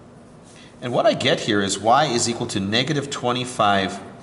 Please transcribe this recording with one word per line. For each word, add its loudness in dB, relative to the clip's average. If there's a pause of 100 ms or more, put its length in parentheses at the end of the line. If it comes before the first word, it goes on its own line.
(840)
And -6
what 2
I 4
get 2
here 2
is -2
y 4
is 0
equal -4
to -4
negative -2
twenty-five -2 (220)